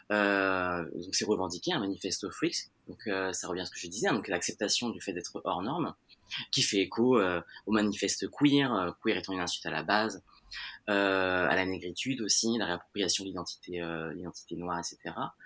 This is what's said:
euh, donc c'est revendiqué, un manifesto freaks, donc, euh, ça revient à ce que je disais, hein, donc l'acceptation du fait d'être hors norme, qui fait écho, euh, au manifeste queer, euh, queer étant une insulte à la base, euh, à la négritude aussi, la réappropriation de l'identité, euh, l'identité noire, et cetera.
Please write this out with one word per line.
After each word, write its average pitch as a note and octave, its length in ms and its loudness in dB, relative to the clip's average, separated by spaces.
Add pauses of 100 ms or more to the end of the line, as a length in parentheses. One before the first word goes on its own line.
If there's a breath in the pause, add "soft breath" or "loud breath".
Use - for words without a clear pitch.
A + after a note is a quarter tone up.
(100)
euh, F#2+ 720 4 (100)
donc F2 200 -6
c'est - 100 0
revendiqué, F#2+ 480 0
un E3 60 0
manifesto F#2+ 520 -4
freaks, - 400 -4 (180)
donc, F#2 180 -14
euh, F#2+ 260 0
ça - 160 -6
revient F2+ 140 -2
à - 20 -8
ce - 60 -10
que - 80 -12
je F2+ 100 -8
disais, A2 200 -2
hein, D#3+ 60 4
donc G#2 140 -2
l'acceptation G#2 640 0
du F2+ 100 -8
fait F#2 140 -4
d'être - 300 -8
hors F2+ 180 0
norme, B2+ 320 -2 (560 loud breath)
qui - 120 2
fait - 160 2
écho, A#2 400 4
euh, F2+ 220 2 (260 soft breath)
au G#2 60 0
manifeste G2+ 580 2
queer, C#3 440 4
euh, F2+ 160 2 (120)
queer G#2+ 160 2
étant F#2 140 -6
une F#2 80 -2
insulte E2+ 260 -4
à D#2+ 40 -2
la D#2 120 -2
base, G2+ 400 0 (680 loud breath)
euh, F#2+ 580 4
à D#2+ 80 4
la F#2 80 4
négritude F#2 560 -4
aussi, A2+ 380 2
la G2 80 0
réappropriation F2+ 580 -2
de G2 40 -6
l'identité, F2+ 520 -6
euh, E2 320 -4
l'identité E2+ 440 -10
noire, F2 220 -4
et F2 40 -4
cetera. - 520 -8 (120 loud breath)